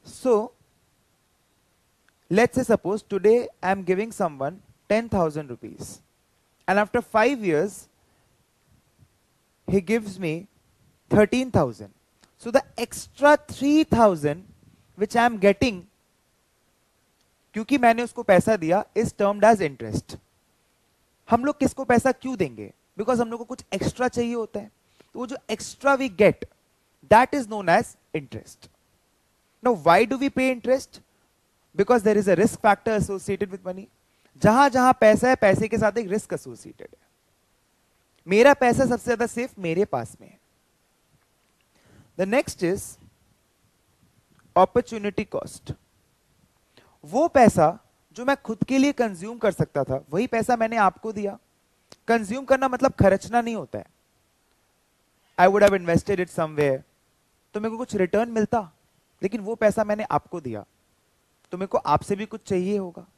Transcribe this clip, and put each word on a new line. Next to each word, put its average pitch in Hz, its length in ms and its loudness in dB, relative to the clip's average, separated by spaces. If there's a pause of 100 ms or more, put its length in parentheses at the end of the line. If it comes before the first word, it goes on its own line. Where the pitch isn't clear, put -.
(100)
So, 233 400 -2 (1800)
let's 233 300 2
say 254 40 -4 (100)
suppose 202 280 -4
today 208 460 2 (140)
I 185 140 0
am 190 80 -12
giving 190 280 -4 (100)
someone 143 400 -6 (280)
ten 226 180 0
thousand 160 400 -2
rupees - 500 -16 (680)
and 202 180 2
after 240 140 -2 (160)
five 226 280 0
years 175 440 -2 (1800)
he 190 180 0
gives 208 380 -2
me 156 80 -4 (760)
thirteen 240 400 2
thousand। 117 400 -2 (480)
So 233 180 -10
the 277 60 4 (200)
extra - 540 0 (160)
three 294 320 2
thousand 180 600 0 (520)
which 208 200 -4
I 233 120 4
am 226 160 -4
getting, 202 360 2 (1700)
क्योंकि 226 260 -2
मैंने 240 240 4
उसको 240 200 -10
पैसा 208 340 4
दिया, 175 280 0 (120)
is 226 160 -2
termed 202 320 0
as 214 240 6
interest। 117 480 -10 (1120)
हम 233 140 0
लोग 285 140 -4
किसको 269 260 -4
पैसा 247 280 0
क्यों 254 240 -10
देंगे? 117 360 -8 (260)
Because 226 220 -2
हम 233 100 -4
लोग 233 80 -12
को 233 60 -16
कुछ 247 200 -16 (100)
एक्स्ट्रा 240 340 -4
चाहिए 240 260 -4
होता 214 260 -10
है। 214 100 -20 (440)
तो - 40 -14
वो 247 80 -10
जो 240 100 -12 (140)
extra - 480 -2
we 262 100 -4 (120)
get, 190 240 4 (680)
that 240 280 6
is 220 80 -8
known 208 200 -6
as 190 280 2 (180)
interest। - 540 -14 (960)
Now, 247 80 2 (160)
why 180 160 6
do 247 140 -4
we 277 180 0
pay 262 160 0
interest? 254 480 -4 (760)
Because 214 280 2
there 214 120 2
is 202 120 0
a 185 80 4
risk 202 240 0
factor 214 400 2
associated 196 500 -6
with 190 160 -14
money। 185 180 -12 (580)
जहां 254 280 6
जहां 254 220 4
पैसा 214 360 4
है, 262 60 4
पैसे 208 340 2
के 226 100 -4
साथ 208 200 0
एक 220 100 -8
रिस्क 202 240 -6
एसोसिएटेड - 600 -16
है। - 120 -20 (1200)
मेरा 226 260 6
पैसा 254 300 2
सबसे 240 200 -2
ज्यादा 233 220 -2
सेफ 240 320 -10
मेरे 175 260 -2
पास 120 360 -8
में - 80 -20
है। - 100 -20 (1800)
The 190 80 -2
next 226 420 -4
is 196 160 -6 (1700)
opportunity 208 680 0 (100)
cost। - 380 -12 (1300)
वो 214 240 0
पैसा 202 500 4 (340)
जो 233 120 -14
मैं 269 120 0
खुद - 280 -8
के 262 140 0
लिए 277 140 2
consume 220 460 -6
कर 214 140 0
सकता 143 320 -4
था, 131 260 -6
वही 190 160 -2
पैसा 240 300 -2
मैंने 226 200 -4
आपको 214 360 0
दिया। 196 260 -8 (680)
Consume 233 360 -2
करना 262 240 0
मतलब 247 240 0
खर्चना 196 480 2
नहीं 233 140 -6
होता 151 240 -10
है। - 80 -12 (1500)
I 180 80 10
would 202 140 4
have 202 180 6
invested 175 400 -2
it 180 120 -6
somewhere, 147 480 -2 (760)
तो 214 60 -6
मेरे 220 100 -6
को 220 60 -10
कुछ 240 180 -10
return 202 360 -2
मिलता, 214 420 -2 (500)
लेकिन 208 180 -6
वो 202 140 -8
पैसा 214 300 0
मैंने 208 260 -6
आपको 165 300 -6
दिया, 113 240 -12 (840)
तो 180 80 -12
मेरे 190 80 -8
को - 120 -4
आपसे - 380 0
भी 208 100 -8
कुछ - 200 -14
चाहिए 196 320 -2
होगा। 180 280 -10 (120)